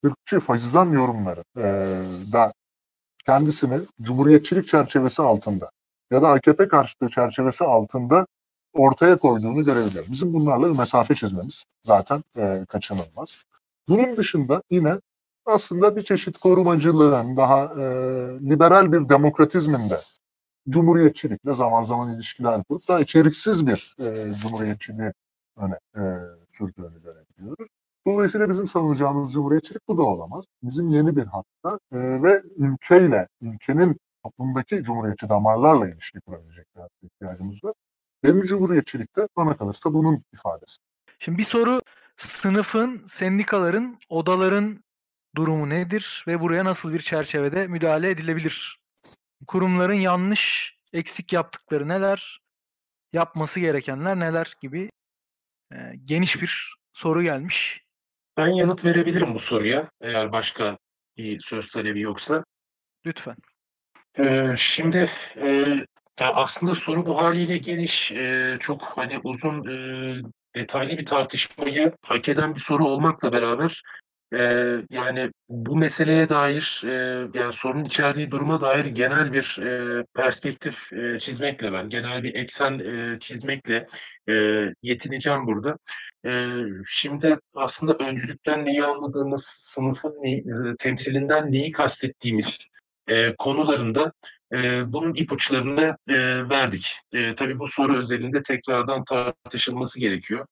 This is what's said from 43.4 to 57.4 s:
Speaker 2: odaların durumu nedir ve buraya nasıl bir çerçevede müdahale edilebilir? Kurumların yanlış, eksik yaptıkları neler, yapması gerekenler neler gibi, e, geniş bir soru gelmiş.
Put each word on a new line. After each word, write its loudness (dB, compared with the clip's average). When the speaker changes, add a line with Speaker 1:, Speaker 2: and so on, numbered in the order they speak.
Speaker 2:
odaların 0
durumu -2
nedir -4
ve -2
buraya 0
nasıl -2
bir -2
çerçevede -2
müdahale 0
edilebilir? -6
Kurumların 0
yanlış, 0
eksik -6
yaptıkları -4
neler, -2
yapması -2
gerekenler -2
neler -2
gibi, -10
e, -18
geniş -2
bir -8
soru -2
gelmiş. -4